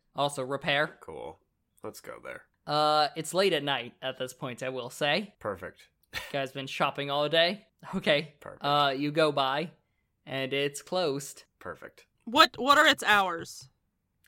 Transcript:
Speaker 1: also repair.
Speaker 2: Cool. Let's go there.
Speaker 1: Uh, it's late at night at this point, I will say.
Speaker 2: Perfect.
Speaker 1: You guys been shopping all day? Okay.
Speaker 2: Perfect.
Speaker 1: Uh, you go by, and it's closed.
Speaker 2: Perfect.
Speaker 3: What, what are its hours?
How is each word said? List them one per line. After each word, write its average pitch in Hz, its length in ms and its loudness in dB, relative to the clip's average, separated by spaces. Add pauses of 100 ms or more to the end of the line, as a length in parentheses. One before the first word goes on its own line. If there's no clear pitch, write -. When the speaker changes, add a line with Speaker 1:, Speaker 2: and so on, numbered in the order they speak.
(160)
Speaker 1:
also 143 280 -2
repair. 143 580 -2
Speaker 2:
Cool. 69 380 -12 (440)
Let's 104 180 -12
go - 120 -14 (100)
there. - 200 -14 (220)
Speaker 1:
Uh, 151 500 2
it's 160 180 -8
late 185 200 2
at 143 100 0
night 131 380 -4
at 131 180 -8
this 127 140 -8
point, 123 300 -10
I 131 60 -4
will 127 220 -8
say. 156 480 -2
Speaker 2:
Perfect. 92 420 -8 (320)
Speaker 1:
You - 60 -8 (120)
guys 135 200 -4
been 135 160 -10
shopping 143 440 -2
all 147 180 0
day? 170 360 2 (300)
Okay. 156 440 0
Speaker 2:
Perfect. - 240 -18
Speaker 1:
Uh, 143 320 4
you 147 160 -2
go 151 200 2
by, 143 400 -2 (540)
and 135 280 -6
it's 143 300 -2
closed. 156 600 -4 (160)
Speaker 2:
Perfect. - 460 -16 (200)
Speaker 3:
What, 294 320 6
what 277 200 6
are 302 100 8
its 277 160 4
hours? 190 680 0 (580)